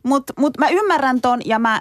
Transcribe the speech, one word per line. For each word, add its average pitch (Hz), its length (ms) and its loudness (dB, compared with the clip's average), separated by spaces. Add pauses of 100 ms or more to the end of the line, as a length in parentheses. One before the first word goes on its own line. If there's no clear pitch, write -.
mut, 269 200 0 (140)
mut 285 200 0
mä 294 120 2
ymmärrän 302 520 0
ton 247 240 0
ja 220 140 0
mä 220 220 0